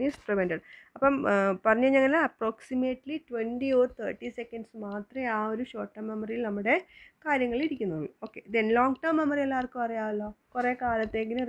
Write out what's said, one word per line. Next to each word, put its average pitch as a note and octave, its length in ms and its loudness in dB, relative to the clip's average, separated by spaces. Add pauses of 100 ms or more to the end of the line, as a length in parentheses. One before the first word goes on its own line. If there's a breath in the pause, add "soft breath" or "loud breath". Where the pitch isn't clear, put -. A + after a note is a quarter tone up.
is C#4+ 60 -4 (100)
prevented. F3+ 360 0 (340 loud breath)
അപ്പം, C#4 200 4 (180)
ആ, - 20 4 (320)
പറഞ്ഞു A#3 260 6
കഴിഞ്ഞാൽ C4+ 240 6 (120)
approximately B3+ 880 -4 (100)
twenty A#3+ 400 -4 (120)
or B3+ 60 6 (140)
thirty A3 380 -6
seconds A#3 300 -12 (180)
മാത്രമേ G#3 400 -6 (100)
ആ - 20 0 (140)
ഒരു A#3+ 180 -4
ഷോർട്ട് G#3 280 -8
ടേം A3 140 -8
മെമ്മറിയിൽ A3 360 -4
നമ്മുടെ G3+ 260 2 (520 loud breath)
കാര്യങ്ങൾ B3+ 420 2
ഇരിക്കുന്നുള്ളൂ. G#3 420 -4 (160)
ഓക്കെ, - 160 -14 (140)
then A3 100 4 (120)
ലോങ് C4 260 4
ടേം D#4+ 180 2
മെമ്മറി C#4+ 240 0
എല്ലാവർക്കും B3+ 400 -2
അറിയാമല്ലോ, G#3+ 420 -4 (280)
കുറേ B3 260 0
കാലത്തേക്കിന് A3 680 -2